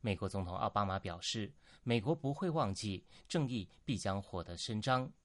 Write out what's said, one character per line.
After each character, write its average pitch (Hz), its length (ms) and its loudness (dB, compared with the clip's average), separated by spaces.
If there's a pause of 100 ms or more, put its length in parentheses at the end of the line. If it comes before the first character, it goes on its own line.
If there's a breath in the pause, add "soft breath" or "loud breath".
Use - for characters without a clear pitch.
美 104 120 2
国 95 140 -2
总 95 160 -2
统 87 100 -6
奥 107 140 0
巴 101 160 2
马 95 140 0
表 87 200 -6
示， 104 320 -2 (320 loud breath)
美 120 160 4
国 120 160 2
不 - 200 -2
会 180 160 0
忘 135 240 2
记， 98 280 -2 (240 loud breath)
正 151 220 2
义 113 180 -2 (200 soft breath)
必 120 100 0
将 98 240 0
获 90 240 -6
得 87 140 -8
伸 107 240 -2
张。 127 280 2 (140)